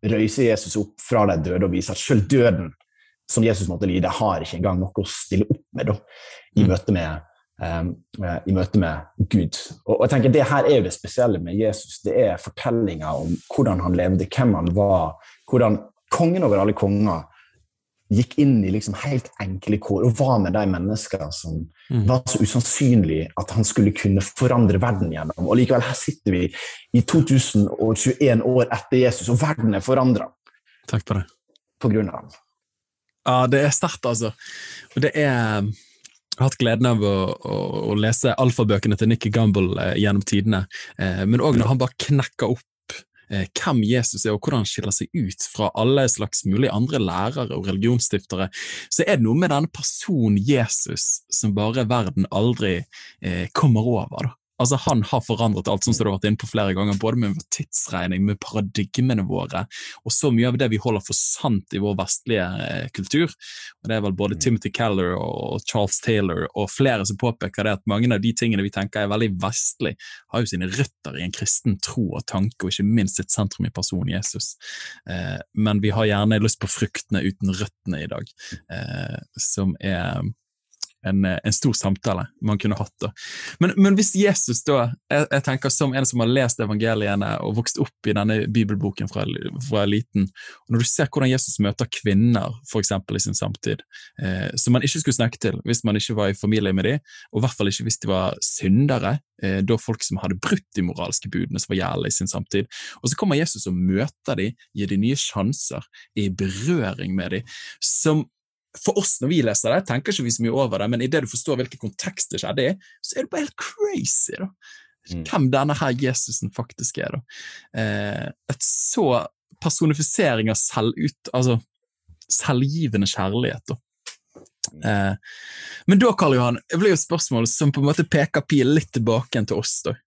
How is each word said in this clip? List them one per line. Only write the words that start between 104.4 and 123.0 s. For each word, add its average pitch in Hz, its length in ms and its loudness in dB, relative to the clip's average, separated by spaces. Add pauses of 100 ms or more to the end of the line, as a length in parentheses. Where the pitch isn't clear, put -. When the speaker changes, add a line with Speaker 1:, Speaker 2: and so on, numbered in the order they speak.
Speaker 2:
dem, 107 160 -4 (160)
gir 101 160 -6
dem 98 160 0
nye 131 160 0
sjanser, - 640 -4 (320)
er 101 140 -2
i - 20 -
berøring 98 800 -4
med 92 220 -4
dem, 110 60 -6 (400)
som 156 420 2 (500)
for - 240 -2
oss - 240 0
når 127 80 0
vi 165 60 2 (100)
leser 110 240 0
det, 180 160 0
tenker 127 240 -2
ikke 156 160 -2
vi 117 80 0
så - 80 -4
mye 117 160 0
over 113 240 0
det, 107 80 -2
men 117 140 -2
i - 20 -2
det 147 160 0
du 117 80 -6
forstår 135 300 -2
hvilken - 180 -8
kontekst - 540 -8
det - 100 -6
skjedde 123 240 -2
i, 160 60 0 (340)
så - 80 -8
er - 80 -4
det - 80 -8
bare 302 140 -4
helt 285 100 -10
crazy - 800 -2
da. 190 140 -8 (640)
Speaker 1:
Mm. 87 140 -6
Speaker 2:
Hvem 151 240 2
denne 139 260 2
her 139 160 0
Jesusen 123 560 -2
faktisk - 480 -8
er - 160 -6
da. 127 60 -6 (580)
Eh, 104 460 -4 (260)
et - 160 -2
så - 380 0 (580)
personifisering 151 880 2
av 107 80 2
selvut-, - 760 -2
altså 123 280 2 (720)
selvgivende 131 720 0